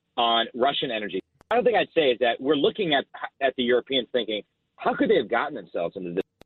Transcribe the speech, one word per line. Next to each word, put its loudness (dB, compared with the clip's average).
on 2
Russian 0
energy. -6
Another 2
thing 2
I'd 0
say 4
is 2
that 0
we're 2
looking 0
at, 2
at 0
the -2
Europeans 0
thinking, -2
"How 0
could 0
they 6
have 0
gotten 0
themselves -6
into -8
this -2